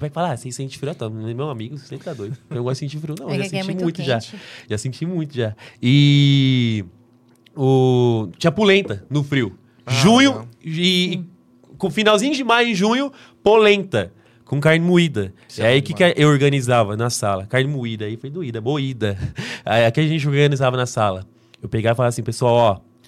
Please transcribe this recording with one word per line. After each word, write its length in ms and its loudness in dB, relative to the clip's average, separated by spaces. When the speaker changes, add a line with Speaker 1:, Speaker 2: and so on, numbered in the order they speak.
Speaker 1:
e 60 -8
fala, 220 -4
ah, 40 -6
você 140 -14
sente 260 -12
frio? 160 -8
Tá, 160 -8
meu 400 -8
amigo, 260 -10
você 220 -16
tá 160 -12
doido. 240 -12
Eu 60 -8
não 60 -4
gosto 200 -4
de 80 -8
sentir 100 -12
frio, 180 -10
não. 120 -12
Speaker 2:
É 20 -4
Speaker 1:
Eu 40 -2
já 40 -2
Speaker 2:
que 60 -4
aqui 100 -8
é 40 -4
Speaker 1:
senti 120 -6
Speaker 2:
muito 100 -4
Speaker 1:
muito 200 -4
já. 160 0
Speaker 2:
quente. 160 -12
Speaker 1:
Já 80 -4
senti 300 -8
muito 280 -6
já. 200 -4
E... 1040 4
o... 840 2
Tinha 140 0
polenta 580 2
no 140 -2
frio. 340 -2
Speaker 3:
Ah, 80 -10
Speaker 1:
Junho, 420 6
Speaker 3:
não. 120 -12
Speaker 1:
e, 80 -12
e 420 0
Speaker 2:
Sim. 140 -8
Speaker 1:
com 120 -4
finalzinho 460 2
de 80 -6
maio, 260 2
em 60 -2
junho, 360 0
polenta. 680 4
Com 140 -4
carne 260 4
moída. 480 2
Speaker 3:
Isso 140 -12
Speaker 1:
E 20 2
Speaker 3:
é 40 2
Speaker 1:
aí, 120 4
Speaker 3:
bom 0 -
Speaker 1:
o 80 0
que 60 -6
que 100 -6
Speaker 3:
demais. 140 4
Speaker 1:
eu 120 4
organizava 680 2
na 120 -2
sala? 380 -4
Carne 220 0
moída, 360 -6
aí 120 -8
foi 120 -14
doída, 320 -8
moída. 560 -4
<laughs> 260 -12
Aí, 200 2
aqui 160 0
a 60 2
gente 200 -2
organizava 480 2
na 100 -2
sala. 400 -2
Eu 60 -12
pegava 240 0
e 40 -2
falava 120 2
assim, 140 -4
pessoal, 320 0
ó, 240 4